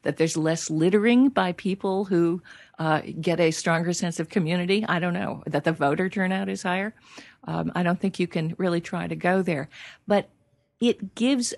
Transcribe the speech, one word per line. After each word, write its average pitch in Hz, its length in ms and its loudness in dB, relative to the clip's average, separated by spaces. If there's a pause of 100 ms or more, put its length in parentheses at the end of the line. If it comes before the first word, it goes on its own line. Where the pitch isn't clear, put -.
That - 160 -2
there's 160 180 2
less 160 340 0
littering 208 600 4
by 185 240 2
people 196 520 -2
who, 170 360 2 (380)
uh, 156 240 2 (180)
get 170 180 0
a 165 120 4
stronger 170 420 0
sense 170 260 -4
of 160 80 -4
community? 180 600 0
I 175 100 0
don't 175 140 0
know. 180 320 -6
That 147 180 -2
the 165 80 2
voter 160 380 0
turnout 190 400 -2
is 196 140 -6
higher? 190 320 -4 (480)
Um, 165 320 -4
I 180 80 0
don't 175 160 2
think - 200 -2
you 175 80 0
can 165 300 -4
really 170 240 0
try 175 260 -6
to 160 80 -8
go 180 260 2
there. 165 280 -2 (360)
But 202 240 0 (520)
it 226 340 0
gives 247 420 0